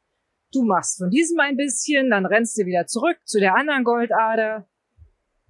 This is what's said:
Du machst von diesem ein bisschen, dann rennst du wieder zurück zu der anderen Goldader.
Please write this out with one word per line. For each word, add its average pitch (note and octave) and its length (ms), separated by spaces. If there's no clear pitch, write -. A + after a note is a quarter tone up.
Du C4 120
machst F#3 340
von F#3 120
diesem E4 300
ein C#4 160
bisschen, C#4 540
dann G3 160
rennst A3 320
du G3+ 60
wieder F3+ 220
zurück D#4 380
zu - 140
der G3 160
anderen C4+ 300
Goldader. A3 840